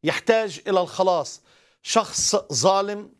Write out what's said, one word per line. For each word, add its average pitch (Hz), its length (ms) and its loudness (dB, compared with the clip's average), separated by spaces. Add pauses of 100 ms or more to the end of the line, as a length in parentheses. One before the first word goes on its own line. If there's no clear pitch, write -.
يحتاج 214 640 0
إلى 190 120 2
الخلاص، 180 600 -2 (400)
شخص - 540 0 (180)
ظالم 196 680 0